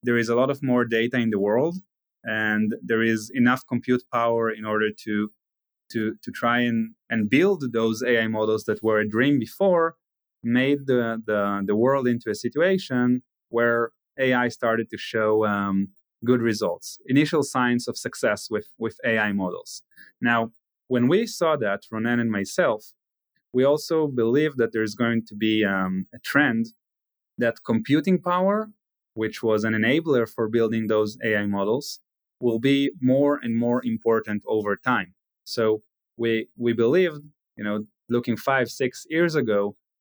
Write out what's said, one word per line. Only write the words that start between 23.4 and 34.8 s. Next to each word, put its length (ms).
we 120
also 420
believe 500
that 160
there's 220
going 320
to 80
be, 300
um, 500
a 60
trend 460
that 180
computing 560
power, 480
which 280
was 220
an 80
enabler 560
for 200
building 380
those 380
A 120
I 100
models, 520
will 200
be 400
more 420
and 140
more 280
important 640
over 300
time. 380